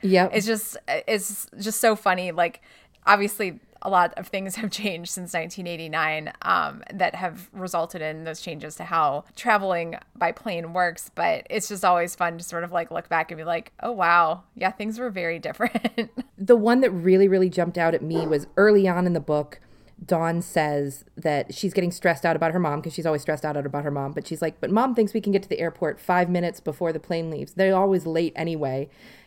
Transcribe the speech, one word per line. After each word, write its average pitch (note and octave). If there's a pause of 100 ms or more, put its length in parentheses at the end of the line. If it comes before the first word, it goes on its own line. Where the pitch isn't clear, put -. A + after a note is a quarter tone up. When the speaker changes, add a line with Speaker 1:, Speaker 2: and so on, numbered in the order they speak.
Speaker 1:
Yep. F#3
Speaker 2:
It's G3+
just, A3 (100)
it's G3 (120)
just G#3
so A3
funny. F3+
Like, E3+ (460)
obviously, G3+ (200)
a -
lot F3+
of F#3+
things F#3+
have A3
changed F3
since F3+
nineteen E3+
eighty-nine, D#3 (100)
um, - (100)
that F#3
have F3
resulted F3
in D#3
those D#3+
changes D#3
to -
how D3+ (140)
traveling F#3 (220)
by E3+
plane E3+
works. F3
But E3
it's -
just G3
always F3
fun E3+
to E3+
sort E3+
of, F3
like, E3+
look E3+
back E3
and E3
be D#3+
like, E3+ (100)
"Oh, A#3+
wow. F3 (140)
Yeah, F#3
things A3
were B3
very E3+
different." -
<laughs> - (200)
Speaker 1:
The G3
one A#3
that B3+
really, F#3
really F#3
jumped F3
out E3
at -
me E3
was D3+ (100)
early G3+
on F3+
in F3
the F3
book, D3 (480)
Dawn E3
says D3 (120)
that D3
she's -
getting F3
stressed F3
out E3
about D#3+
her F3+
mom D3+
'cause D#3+
she's E3
always D3+
stressed D3+
out D3+
about C#3+
her D3
mom. C#3
But E3
she's D#3
like, D#3+
"But -
Mom A#3+
thinks A3
we A3+
can G3+
get F#3+
to -
the -
airport D#3+
five F3+
minutes F3
before E3
the D#3
plane E3
leaves. -
They're F#3+
always F#3+
late D#3+
anyway." D3+ (380)